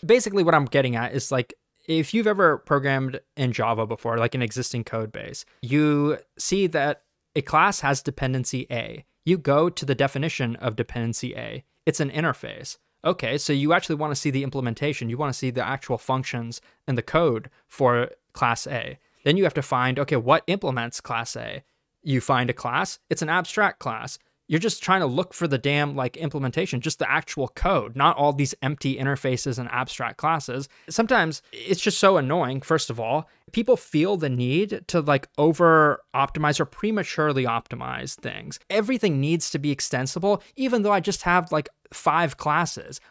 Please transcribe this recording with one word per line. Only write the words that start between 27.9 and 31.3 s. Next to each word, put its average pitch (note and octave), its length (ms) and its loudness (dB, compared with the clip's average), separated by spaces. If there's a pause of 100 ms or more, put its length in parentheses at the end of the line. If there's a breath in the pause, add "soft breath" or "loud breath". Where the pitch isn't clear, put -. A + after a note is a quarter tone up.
not D3 220 4
all C#3+ 140 4
these C#3 280 0
empty C3+ 360 -2
interfaces C3 640 -2
and B2 120 -8
abstract A#2+ 480 -6
classes. C#3 500 -2 (220 soft breath)
Sometimes G3+ 520 2 (100)